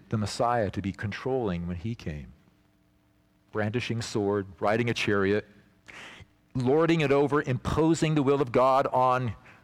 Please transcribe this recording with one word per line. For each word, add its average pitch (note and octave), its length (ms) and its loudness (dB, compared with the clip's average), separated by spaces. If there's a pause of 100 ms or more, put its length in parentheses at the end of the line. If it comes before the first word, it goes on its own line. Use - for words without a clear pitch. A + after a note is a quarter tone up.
the A#2 100 -2
Messiah A2+ 540 0
to G#2 100 -6
be F#2 120 -4
controlling G#2 760 -4
when F2+ 80 -6
he G#2+ 180 -6
came, D2 340 -10 (1200)
brandishing A2+ 500 -4
sword, G2+ 460 -2 (140)
riding A2+ 280 0
a A2 40 -2
chariot, G2+ 520 0 (1080)
lording D#3 460 2
it C#3 100 2
over, C#3+ 300 4
imposing D#3 720 0
the D3 80 2
will C#3 180 2
of B2 120 -2
God C3 400 4
on B2+ 420 0 (280)